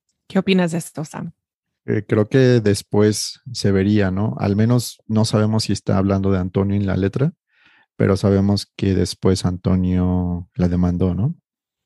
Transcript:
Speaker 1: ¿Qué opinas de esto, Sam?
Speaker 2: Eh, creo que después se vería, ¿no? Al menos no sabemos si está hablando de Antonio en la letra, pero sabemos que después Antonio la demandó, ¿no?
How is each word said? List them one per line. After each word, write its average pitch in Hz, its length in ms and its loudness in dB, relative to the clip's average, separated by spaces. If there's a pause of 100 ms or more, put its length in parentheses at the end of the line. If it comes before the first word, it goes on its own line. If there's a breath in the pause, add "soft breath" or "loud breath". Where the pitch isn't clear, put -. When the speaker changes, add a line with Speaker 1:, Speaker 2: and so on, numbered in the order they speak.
(280)
Speaker 1:
¿Qué 185 120 -2
opinas 185 320 2
de 170 80 -6
esto, - 260 -10
Sam? - 280 -14 (520)
Speaker 2:
Eh, 110 220 -2
creo 107 220 0
que 127 320 4
después 104 800 0 (100)
se 110 220 -2
vería, 98 360 2
¿no? 101 300 -4
Al 101 160 0
menos 117 500 0
no 110 200 0
sabemos 110 400 0
si 104 80 -2
está 98 240 -2
hablando 98 340 0
de 95 80 0
Antonio 98 380 -2
en 101 100 -2
la 95 80 -2
letra, 95 380 -2 (640 soft breath)
pero 98 200 2
sabemos 98 600 2
que 98 180 0
después 92 500 0
Antonio 90 1120 -2
la 90 140 0
demandó, 90 440 0
¿no? 113 220 -2 (500)